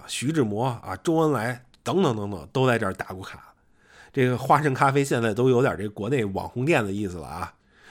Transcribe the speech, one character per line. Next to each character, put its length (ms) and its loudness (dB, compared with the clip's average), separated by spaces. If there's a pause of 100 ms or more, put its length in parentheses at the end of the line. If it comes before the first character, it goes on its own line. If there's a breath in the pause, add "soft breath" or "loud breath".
徐 240 -4
志 140 2
摩 220 -2
啊、 360 -6
周 140 2
恩 160 4
来 320 -2 (180)
等 180 0
等 160 4
等 140 -6
等 220 -10
都 120 2
在 140 4
这 80 -2
儿 80 -4
打 120 -8
过 180 -12
卡。 280 -18 (600 loud breath)
这 160 2
个 100 0
花 240 4
神 100 2
咖 200 2
啡 120 2
现 160 0
在 140 0
都 160 4
有 100 4
点 160 2
这 120 -6
国 200 -6
内 160 0
网 240 -6
红 160 -6
店 200 2
的 80 -4
意 160 -8
思 80 -12
了 100 -12
啊。 280 -10 (360 loud breath)